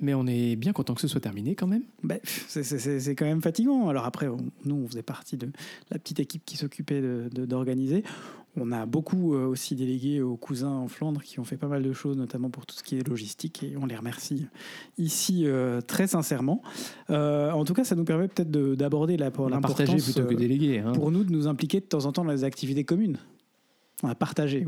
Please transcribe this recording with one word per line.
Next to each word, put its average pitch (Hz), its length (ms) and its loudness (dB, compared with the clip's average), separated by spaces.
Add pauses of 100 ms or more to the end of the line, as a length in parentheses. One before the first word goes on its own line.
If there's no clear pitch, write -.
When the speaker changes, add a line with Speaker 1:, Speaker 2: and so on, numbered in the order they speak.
Speaker 1:
mais 143 140 2
on 131 120 2
est 120 300 2
bien 135 160 0
content 127 220 -2
que - 80 -6
ce 156 60 2
soit 139 120 0
terminé 104 340 -2
quand 196 120 -2
même. 214 160 2 (200)
Speaker 2:
Bah, 165 160 -2
pff, - 300 -8
c'est, 151 140 -4
c'est, 139 160 -2
c'est, 135 200 -2
c'est 135 160 -2
quand 151 120 0
même 156 160 2
fatigant. 226 460 2
Alors 131 180 0
après, 131 200 -2
on, 123 120 -2 (260)
nous, 143 120 0
on 127 120 -4
faisait 113 140 -8
partie - 340 -10
de 120 140 -6 (400)
la 165 80 -4
petite - 200 -10
équipe 147 280 -2
qui - 100 -10
s'occupait 143 460 -2
de, 123 280 -2
de, 127 140 -4
d'organiser. 131 580 2 (540)
On 120 160 -2
a 113 140 -2
beaucoup, 160 480 2
euh, 131 120 2
aussi 131 300 -2
délégué 131 460 0
aux 127 140 0
cousins 135 340 -4
en 131 180 -2
Flandre 147 340 -2
qui - 180 -10
ont 120 40 -4
fait 131 140 -6
pas 147 100 -4
mal 143 140 0
de 135 100 0
choses, 139 240 -2
notamment 127 320 -4
pour 123 160 -10
tout - 100 -18
ce - 80 -14
qui - 140 -4
est 127 100 -2
logistique, 120 560 -6
et 139 140 -6
on 139 80 -4
les 123 120 -4
remercie 120 500 -4 (500)
ici, 170 480 2
euh, 127 380 2
très 185 240 2
sincèrement. 151 560 0 (480)
Euh, 147 400 2
en 156 140 2
tout 175 100 0
cas, 254 100 4
ça 185 120 2
nous 165 80 2
permet 160 240 2
peut-être 175 220 -2
de, 139 240 4
d'aborder 151 440 2
la, 139 120 0
pour 139 140 -2
Speaker 1:
On 131 40 2
a - 20 0
Speaker 2:
l'importance, 139 380 2
Speaker 1:
partagé 147 140 6
plutôt 127 240 2
que 120 80 4
Speaker 2:
euh, 113 40 4
Speaker 1:
délégué, 131 400 4
hein. 110 140 2
Speaker 2:
pour 147 180 4
nous 180 120 4
de 185 100 2
nous 151 160 4
impliquer 151 320 2
de 190 60 -8
temps 143 200 0
en 143 60 0
temps 175 120 0
dans 156 80 2
les 135 120 2
activités 135 400 0
communes. 175 340 2 (840)
On - 60 0
a 117 60 0
partagé, 143 540 0